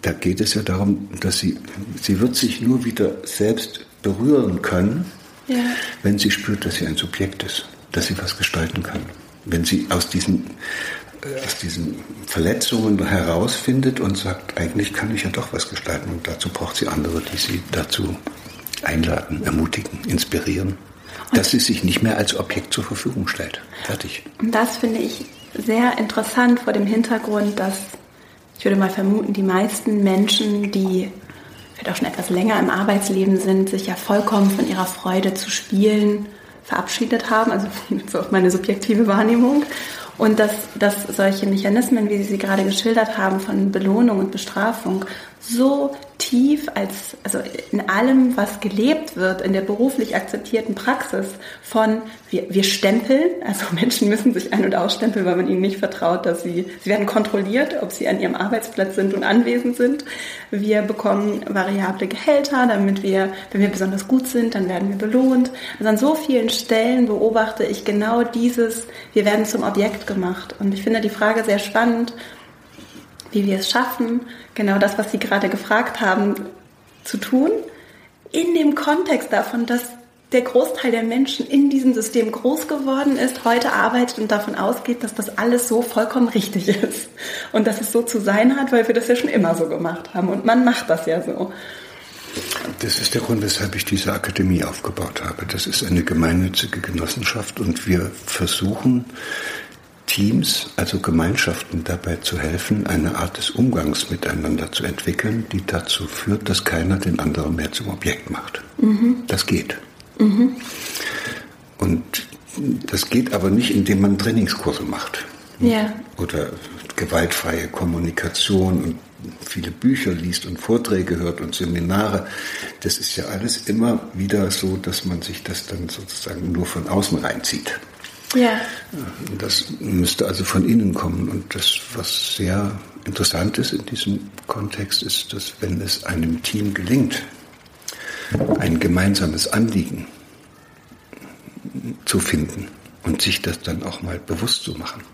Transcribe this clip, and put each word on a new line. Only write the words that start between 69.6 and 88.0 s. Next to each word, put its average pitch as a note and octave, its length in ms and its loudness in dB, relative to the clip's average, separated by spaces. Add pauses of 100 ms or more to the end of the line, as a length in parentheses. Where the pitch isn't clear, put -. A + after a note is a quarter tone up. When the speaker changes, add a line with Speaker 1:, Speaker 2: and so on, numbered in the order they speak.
Speaker 2:
Objekt G3+ 440 0
gemacht. F#3 520 -4
Und G3 140 2
ich G3 100 -4
finde A3+ 180 2
die G#3 80 0
Frage A3 340 2
sehr G#3 160 2
spannend, A#3 540 2 (1160)
wie G3+ 160 2
wir F#3+ 100 2
es F#3+ 140 -4
schaffen, A#3+ 500 0 (320)
genau G3+ 240 2
das, G3+ 220 2
was G#3+ 120 -2
Sie A3 60 -2
gerade G3+ 320 0
gefragt G#3 520 0
haben, G3+ 340 2 (680)
zu - 140 -6
tun, C4 320 2 (800)
in F4 220 0
dem D4+ 220 4
Kontext D4+ 580 0
davon, A#3 320 0
dass A#3+ 160 0 (520)
der B3 80 6
Großteil B3+ 500 2
der A3+ 100 2
Menschen B3 460 0
in C#4 240 6
diesem C4 240 4
System A3 360 0
groß - 360 -2
geworden C#4 500 0
ist, C4 260 -2
heute A#3+ 300 2
arbeitet A#3+ 460 2
und G#3+ 120 0
davon G#3 220 0
ausgeht, A#3+ 500 -2
dass A3 120 -6
das G#3 240 -6
alles A#3+ 280 2
so A#3 140 2
vollkommen A#3 460 2
richtig G3 400 0
<laughs> G3 160 4
ist - 260 -6 (440)
und G#3+ 120 4
dass G#3 160 2
es G#3+ 100 -4
so A#3 120 4